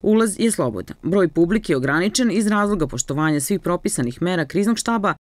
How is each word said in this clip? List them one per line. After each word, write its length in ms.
Ulaz 340
je 120
slobodan. 520
Broj 260
publike 440
je 40
ograničen 540
iz 160
razloga 400
poštovanja 540
svih 200
propisanih 600
mera 220
kriznog 340
štaba 360